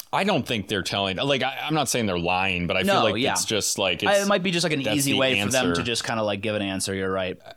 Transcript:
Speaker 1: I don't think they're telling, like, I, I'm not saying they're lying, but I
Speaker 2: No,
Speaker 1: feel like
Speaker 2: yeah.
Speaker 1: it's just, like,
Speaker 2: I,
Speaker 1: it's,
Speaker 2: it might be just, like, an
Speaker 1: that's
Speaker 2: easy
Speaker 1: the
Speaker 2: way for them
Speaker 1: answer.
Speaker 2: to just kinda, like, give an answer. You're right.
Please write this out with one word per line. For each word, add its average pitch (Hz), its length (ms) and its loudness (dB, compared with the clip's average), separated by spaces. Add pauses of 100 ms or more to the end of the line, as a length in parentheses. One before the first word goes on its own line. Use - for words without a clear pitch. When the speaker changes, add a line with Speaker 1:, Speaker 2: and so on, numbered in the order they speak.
(120)
Speaker 1:
I 175 140 0
don't 170 200 0
think 107 220 -2
they're 101 140 0
telling, 98 340 -2
like, 135 260 0
I, 131 200 -2
I'm 151 140 -2
not 143 120 0
saying 117 200 0
they're 87 120 0
lying, 90 480 0
but 92 80 0
I 92 60 2
Speaker 2:
No, 196 140 2
Speaker 1:
feel 143 80 4
like 107 180 2
Speaker 2:
yeah. 131 120 2
Speaker 1:
it's 92 120 -2
just, - 320 -2
like, 92 260 0
Speaker 2:
I, 202 120 4
Speaker 1:
it's, 202 100 4
Speaker 2:
it - 20 0
might 202 160 2
be 190 80 -2
just, 170 140 0
like, 156 80 0
an 135 100 -2
Speaker 1:
that's - 140 0
Speaker 2:
easy 139 160 0
Speaker 1:
the 131 40 2
Speaker 2:
way 131 220 2
for 101 100 0
them 127 180 2
Speaker 1:
answer. 85 140 0
Speaker 2:
to - 40 -2
just 117 180 -2
kinda, 113 200 -2
like, 101 180 0
give 107 140 -2
an 104 60 0
answer. 98 320 -4
You're 95 180 -2
right. 92 260 -2 (200)